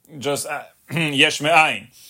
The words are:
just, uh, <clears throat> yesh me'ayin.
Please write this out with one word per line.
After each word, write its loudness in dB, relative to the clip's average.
just, -2
uh, -8
<clears throat> -20
yesh 0
me'ayin. 2